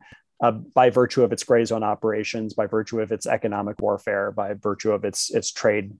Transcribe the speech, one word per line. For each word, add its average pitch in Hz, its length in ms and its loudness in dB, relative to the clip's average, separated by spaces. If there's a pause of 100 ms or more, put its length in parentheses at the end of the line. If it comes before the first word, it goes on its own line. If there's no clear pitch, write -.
(420)
uh, 117 100 4
by 123 380 4
virtue 123 340 4
of 117 80 2
its 113 100 -4
gray 117 220 4
zone 110 180 -2
operations, 107 720 -4
by 107 120 0
virtue 110 340 -2
of 107 100 -4
its 107 160 -4
economic 101 540 -2
warfare, 101 500 -2
by 104 240 -4
virtue 104 380 -2
of 101 120 0
its, - 300 -4
its 113 160 -2
trade, 104 500 0